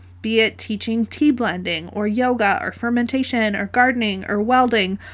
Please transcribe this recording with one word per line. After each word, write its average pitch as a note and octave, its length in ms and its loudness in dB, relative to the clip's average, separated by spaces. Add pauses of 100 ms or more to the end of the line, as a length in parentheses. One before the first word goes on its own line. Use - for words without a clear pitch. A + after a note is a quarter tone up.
(220)
be A3 180 2
it A3 160 2
teaching A3+ 480 -4
tea D4+ 260 2
blending F3+ 600 -4
or G#3 160 -2
yoga A3+ 560 2
or - 100 -4
fermentation A#3+ 840 0
or G3+ 120 -4
gardening A#3 600 0
or G#3 140 -2
welding A3+ 580 2 (160)